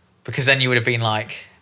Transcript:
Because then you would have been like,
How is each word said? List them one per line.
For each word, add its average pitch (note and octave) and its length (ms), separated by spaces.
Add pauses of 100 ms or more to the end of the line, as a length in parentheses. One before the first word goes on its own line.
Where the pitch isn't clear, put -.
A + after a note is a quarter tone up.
(240)
Because B2 220
then C3+ 160
you B2+ 80
would B2 80
have A2+ 80
been A#2 160
like, G#2+ 460 (140)